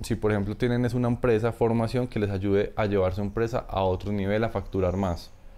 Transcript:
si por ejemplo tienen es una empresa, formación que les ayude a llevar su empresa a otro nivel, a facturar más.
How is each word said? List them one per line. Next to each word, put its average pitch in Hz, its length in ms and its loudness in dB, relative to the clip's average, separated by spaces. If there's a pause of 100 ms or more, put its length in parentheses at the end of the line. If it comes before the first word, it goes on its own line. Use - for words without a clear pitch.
si - 140 -2
por 107 160 0
ejemplo 104 260 0
tienen 123 300 0
es 117 80 0
una 123 140 2
empresa, 117 440 2
formación 117 560 0
que - 100 -4
les 104 120 0
ayude 98 440 2
a 110 120 0
llevar 95 280 2
su 107 60 -6
empresa 113 480 -2
a 95 140 0
otro 95 300 0
nivel, 101 320 0
a 113 40 -2
facturar 95 480 -2
más. 92 340 -2 (280)